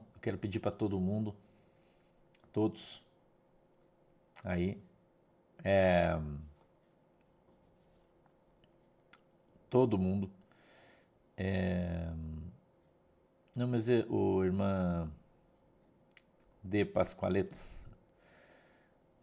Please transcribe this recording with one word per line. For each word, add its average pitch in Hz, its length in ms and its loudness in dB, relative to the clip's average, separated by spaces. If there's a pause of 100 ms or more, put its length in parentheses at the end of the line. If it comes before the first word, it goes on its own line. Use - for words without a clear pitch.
(140)
eu - 60 -20
quero 101 160 -4
pedir 104 240 -6
pra 101 100 -2
todo 98 300 -2
mundo, 104 340 -2 (1160)
todos, - 500 -2 (1400)
aí, 92 340 -2 (840)
é, 90 560 4 (3500)
todo 123 260 6
mundo, 95 340 0 (1040)
é, 90 720 -2 (1500)
não, 123 120 -2
mas 120 220 0
é, 117 200 6
o 98 360 2
irmã 92 680 0 (1500)
D 101 220 0
Pascoaleto, 92 760 -2 (1600)